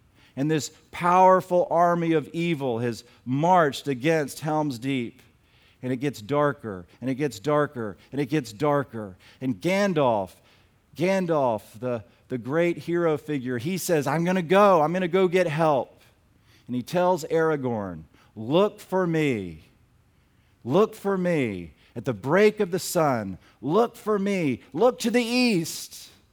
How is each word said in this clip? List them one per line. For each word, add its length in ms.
And 140
this 220
powerful 800
army 420
of 200
evil 460
has 240
marched 600
against 540
Helm's 380
Deep. 420
And 80
it 60
gets 240
darker, 640
and 80
it 60
gets 240
darker, 580
and 100
it 60
gets 260
darker. 640
And 200
Gandalf, 720
Gandalf, 680
the, 240
the 100
great 400
hero 400
figure, 400
he 200
says, 280
"I'm 180
gonna 180
go, 400
I'm 120
gonna 140
go 200
get 200
help." 540
And 80
he 80
tells 420
Aragorn, 800
"Look 440
for 280
me. 560
Look 300
for 240
me 560
at 100
the 80
break 460
of 100
the 100
sun. 600
Look 340
for 240
me. 420
Look 260
to 100
the 140
east." 840